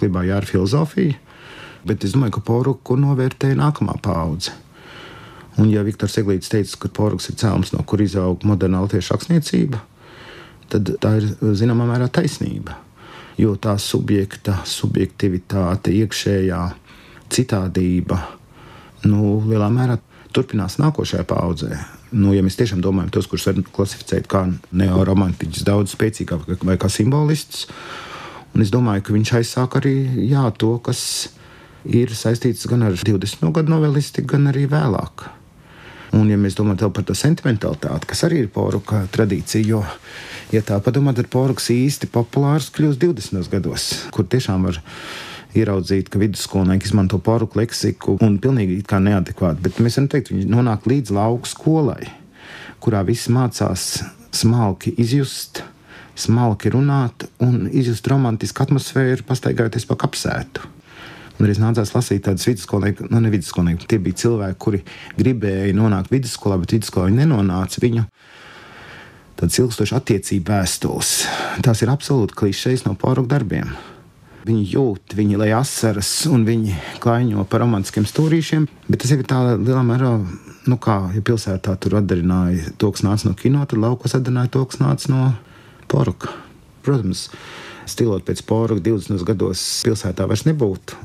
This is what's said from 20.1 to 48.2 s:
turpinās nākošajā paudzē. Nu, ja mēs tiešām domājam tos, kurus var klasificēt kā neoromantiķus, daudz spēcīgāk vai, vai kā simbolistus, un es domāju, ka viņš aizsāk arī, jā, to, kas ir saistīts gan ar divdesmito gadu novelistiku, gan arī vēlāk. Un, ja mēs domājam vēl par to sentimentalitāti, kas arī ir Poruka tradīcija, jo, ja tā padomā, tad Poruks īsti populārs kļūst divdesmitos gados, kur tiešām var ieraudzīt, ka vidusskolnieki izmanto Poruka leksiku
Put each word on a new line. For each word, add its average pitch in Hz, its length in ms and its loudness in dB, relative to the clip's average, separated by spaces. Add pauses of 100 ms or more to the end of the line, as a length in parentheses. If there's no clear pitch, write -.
turpinās 104 460 -2
nākošajā 147 460 0
paudzē. 76 520 -2 (320)
Nu, 98 240 4
ja 98 80 4
mēs 95 160 2
tiešām 101 240 0
domājam 95 320 0
tos, 95 160 0
kurus - 180 -4
var 95 100 0 (160)
klasificēt - 560 -4
kā 98 140 2 (300)
neoromantiķus, 92 920 2
daudz 101 280 2
spēcīgāk 90 520 -2
vai, 90 120 -4 (140)
vai 90 80 2
kā 95 100 0
simbolistus, 147 800 0 (840)
un 110 100 4
es 101 100 0
domāju, 113 320 2
ka 107 80 0
viņš 107 240 2
aizsāk 123 420 -2
arī, 135 140 2 (360)
jā, 139 120 4 (160)
to, 113 240 2
kas - 200 -4 (840)
ir 120 280 2
saistīts 117 540 0
gan 120 180 4
ar 90 120 2
divdesmito 104 580 0
gadu 156 160 4
novelistiku, 147 600 0
gan 143 160 4
arī 139 200 2
vēlāk. 143 580 -2 (920)
Un, 107 80 6
ja 107 140 4
mēs 98 180 0
domājam 104 300 0
vēl 87 80 -4
par 101 100 -2
to 98 80 -2
sentimentalitāti, 107 960 -2
kas - 160 -2
arī 165 160 2
ir 101 80 -2
Poruka 101 540 -2 (100)
tradīcija, 107 480 0
jo, 107 220 0 (680)
ja 110 160 2
tā 101 160 0
padomā, 139 320 2
tad 120 160 -2
Poruks 127 400 0
īsti 131 400 0
populārs 139 640 0
kļūst 147 240 2
divdesmitos 123 540 -2
gados, 87 380 -2 (200)
kur 101 160 0
tiešām 95 400 0
var 85 140 -4 (760)
ieraudzīt, 98 560 0
ka 101 100 -2
vidusskolnieki 95 720 0
izmanto 98 320 2
Poruka 113 380 0
leksiku - 600 -2